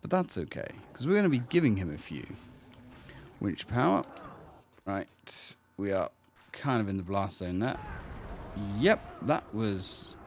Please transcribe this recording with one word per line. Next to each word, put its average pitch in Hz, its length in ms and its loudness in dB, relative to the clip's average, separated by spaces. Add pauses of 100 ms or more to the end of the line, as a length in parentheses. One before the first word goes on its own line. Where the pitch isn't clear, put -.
But 160 100 -4
that's 180 260 2
okay, - 340 -6 (220)
'cause 123 140 -4
we're 185 80 6
gonna 202 140 6
be 135 100 6
giving 123 380 4
him 90 120 -2
a 76 80 -6
few. - 380 -10 (1040)
Winch 98 280 -2
power. 147 380 4 (800)
Right, - 680 -6 (220)
we 98 140 0
are 95 200 2 (400)
kind 127 300 2
of 101 80 0
in 98 80 0
the 92 60 -2
blast 95 340 0
zone 90 220 -2
there. 120 200 0 (1000)
Yep, 190 500 2
that - 260 2
was 101 720 -2